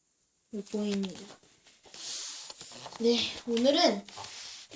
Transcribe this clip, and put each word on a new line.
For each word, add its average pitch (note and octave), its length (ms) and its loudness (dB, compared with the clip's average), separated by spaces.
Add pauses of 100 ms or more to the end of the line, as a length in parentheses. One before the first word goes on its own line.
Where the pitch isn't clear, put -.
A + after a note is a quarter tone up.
(520)
네, G3+ 120 -6
보입니다. G3+ 560 -2 (1800)
네, A#3 160 6 (280)
오늘은 A#3+ 640 6 (680)